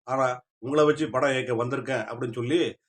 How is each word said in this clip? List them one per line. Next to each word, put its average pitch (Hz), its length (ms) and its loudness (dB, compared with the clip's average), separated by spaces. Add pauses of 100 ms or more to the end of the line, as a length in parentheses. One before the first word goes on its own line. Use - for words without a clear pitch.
ஆனா 131 400 -2 (140)
உங்களை 147 280 2
வச்சு 151 240 2
படம் 135 220 2
இயக்க 127 220 -2
வந்திருக்கேன்" 123 520 -2
அப்படின்னு 120 280 -8
சொல்லி 127 440 0 (120)